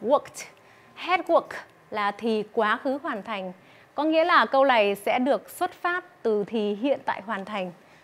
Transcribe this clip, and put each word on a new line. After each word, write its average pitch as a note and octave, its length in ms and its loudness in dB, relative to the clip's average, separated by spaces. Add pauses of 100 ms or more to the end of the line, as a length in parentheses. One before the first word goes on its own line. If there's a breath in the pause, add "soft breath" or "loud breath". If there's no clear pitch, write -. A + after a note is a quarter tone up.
worked. - 440 0 (480 soft breath)
Had F4+ 260 -2
work E4 280 2 (420)
là G#3 200 -2
thì G#3+ 420 -2
quá G#3+ 240 2
khứ C4 260 -4
hoàn B3 200 -8
thành. F#3+ 300 -8 (420 soft breath)
Có D4 100 -2
nghĩa D#4+ 200 4
là E4+ 220 4
câu C4+ 180 4
này A3 300 4
sẽ G3+ 240 -2
được B3+ 320 0
xuất F4+ 220 -4
phát F4+ 320 -4 (180)
từ G#3 220 0
thì G#3 300 -2
hiện B3+ 300 -2
tại - 220 -4
hoàn G3 180 -6
thành. F#3+ 280 -6 (320 soft breath)